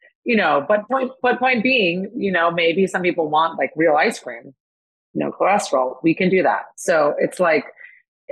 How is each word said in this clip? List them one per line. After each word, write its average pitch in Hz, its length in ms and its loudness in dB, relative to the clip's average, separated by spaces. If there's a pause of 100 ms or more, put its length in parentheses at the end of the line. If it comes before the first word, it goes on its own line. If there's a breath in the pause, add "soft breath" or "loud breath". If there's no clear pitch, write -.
(220 soft breath)
you 233 140 0
know, 147 320 2
but 208 180 0
point, 254 240 -2 (120)
but 247 180 2
point 254 240 0
being, 196 520 0
you 196 140 -2
know, 170 220 2
maybe 170 340 2
some 180 160 -4
people 170 260 0
want, 156 300 0
like, 139 160 -2
real 156 220 2
ice 190 240 0
cream, 131 340 -16 (580)
no 147 200 -4
cholesterol. 160 720 0
We 165 100 2
can 185 160 0
do 185 140 2
that. 107 220 0 (100)
So 156 420 0
it's 190 220 -2
like, 165 240 2 (680 loud breath)